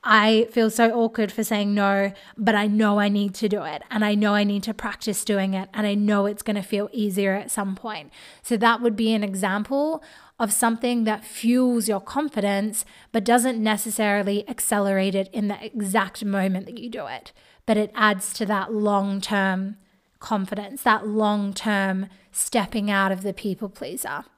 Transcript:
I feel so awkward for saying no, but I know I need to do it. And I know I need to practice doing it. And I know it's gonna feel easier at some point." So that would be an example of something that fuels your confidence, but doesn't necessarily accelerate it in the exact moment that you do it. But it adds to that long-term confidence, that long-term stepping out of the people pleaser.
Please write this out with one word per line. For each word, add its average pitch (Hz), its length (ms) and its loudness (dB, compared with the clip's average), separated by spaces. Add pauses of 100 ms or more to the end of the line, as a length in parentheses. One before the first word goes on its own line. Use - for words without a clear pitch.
I 220 460 6
feel 226 180 2
so 226 220 4
awkward 226 400 0
for 220 140 -4
saying 208 300 0
no, 196 380 2 (240)
but 220 180 2
I 208 120 2
know 208 320 4
I 202 100 2
need 202 280 0
to 220 120 -2
do 202 140 0
it. 151 280 -8
And 214 140 0
I 208 120 2
know 208 180 2
I 208 100 4
need 202 200 0
to 220 100 -4
practice - 500 -6
doing 190 300 0
it. 190 180 -4
And 214 140 -2
I 202 80 0
know 208 320 2
it's 208 160 -4
gonna 208 200 -2
feel 202 300 -4
easier 196 420 0
at 208 160 -6
some 196 240 -4
point." 185 360 -10 (320)
So 240 140 0
that 233 260 4
would 226 140 2
be 220 180 2
an 214 100 0
example 208 800 -2 (380)
of 214 120 0
something 233 520 0
that 214 200 -2
fuels 240 640 2
your 202 120 0
confidence, 208 840 -2 (280)
but 226 100 2
doesn't 233 400 2
necessarily 208 840 0
accelerate 196 680 0
it 190 180 -2
in 214 140 -2
the 202 180 -6
exact 202 600 -2
moment 196 420 -2
that 233 120 -14
you 233 120 -10
do 208 160 -10
it. 120 240 -12 (340)
But 220 120 2
it 214 180 0
adds 214 380 2
to 220 140 -4
that 208 280 -2
long-term 196 1000 0 (420)
confidence, 202 640 -6
that 220 240 2
long-term 202 1000 0 (240)
stepping 208 580 -2
out 196 220 2
of 185 100 -4
the 196 100 -4
people 196 360 -6
pleaser. - 560 -10 (140)